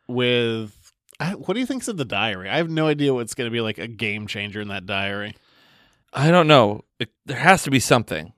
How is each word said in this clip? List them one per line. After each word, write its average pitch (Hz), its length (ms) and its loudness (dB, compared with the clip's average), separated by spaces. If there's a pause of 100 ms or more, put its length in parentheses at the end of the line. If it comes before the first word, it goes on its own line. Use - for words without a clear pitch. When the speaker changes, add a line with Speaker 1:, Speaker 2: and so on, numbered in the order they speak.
Speaker 1:
with, 120 840 -2 (280)
I, 160 160 -4
what 180 180 -6
do 226 60 -2
you 262 60 -2
think's 262 240 -6
in 208 80 -6
the 139 80 -4
diary? 98 440 -4
I 123 80 -2
have 165 120 0
no 156 180 0
idea 147 260 2
what's 120 200 -4
gonna 120 180 -4
be, 117 100 0
like, 110 160 -4
a 117 100 -10
game 107 400 -6
changer 104 340 -8
in 104 80 -8
that 95 160 -8
diary. 101 500 -4 (800)
Speaker 2:
I 147 180 4
don't 175 160 6
know. 113 380 6 (140)
It, 117 100 -6 (160)
there 127 120 -6
has 180 260 4
to 139 80 -2
be 131 80 6
something. 104 580 0